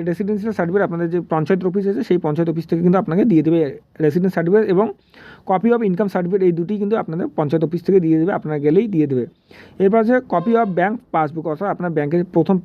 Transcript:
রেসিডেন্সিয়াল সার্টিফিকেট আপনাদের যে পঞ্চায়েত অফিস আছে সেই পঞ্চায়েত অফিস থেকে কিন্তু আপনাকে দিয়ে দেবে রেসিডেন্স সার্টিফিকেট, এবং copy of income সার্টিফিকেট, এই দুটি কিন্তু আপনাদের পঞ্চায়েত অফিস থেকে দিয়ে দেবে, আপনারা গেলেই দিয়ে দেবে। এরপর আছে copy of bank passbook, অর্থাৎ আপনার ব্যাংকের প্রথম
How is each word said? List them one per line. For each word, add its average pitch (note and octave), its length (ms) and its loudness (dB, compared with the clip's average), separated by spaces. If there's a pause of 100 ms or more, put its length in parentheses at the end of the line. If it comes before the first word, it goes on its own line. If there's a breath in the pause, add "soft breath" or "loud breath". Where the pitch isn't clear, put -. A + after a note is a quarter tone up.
রেসিডেন্সিয়াল G3+ 480 -4
সার্টিফিকেট F#3 300 0
আপনাদের E3+ 260 -4
যে F3+ 60 -2 (140)
পঞ্চায়েত E3 360 0
অফিস F#3+ 220 -2
আছে A#3 180 -4
সেই F3 160 2
পঞ্চায়েত D#3+ 280 0
অফিস D#3+ 160 -6
থেকে E3+ 160 0
কিন্তু F3+ 180 4
আপনাকে F3 280 0
দিয়ে D#3 140 4
দেবে E3 140 2 (460)
রেসিডেন্স F3 300 0
সার্টিফিকেট, F#3 380 2
এবং G3 120 2 (640 loud breath)
copy F#3+ 260 2
of A#3 140 0
income F#3+ 240 0
সার্টিফিকেট, F#3 340 -2
এই F3 120 4
দুটি F3 220 -4
কিন্তু G#3 200 -2
আপনাদের E3+ 240 -6 (120)
পঞ্চায়েত D#3+ 300 0
অফিস E3+ 200 -6
থেকে F#3+ 180 4
দিয়ে D#3+ 160 4
দেবে, F3 180 0
আপনারা D3+ 260 -6
গেলেই F#3 280 4
দিয়ে D3+ 180 2
দেবে। B2 140 0 (580 loud breath)
এরপর G3 200 4
আছে A#3+ 120 2 (180)
copy A#3 180 0 (100)
of A3+ 60 0 (120)
bank G3+ 160 0 (180)
passbook, D#3 380 -2
অর্থাৎ E3+ 240 -6
আপনার F3 220 -4
ব্যাংকের D3+ 240 0 (140)
প্রথম E3+ 300 2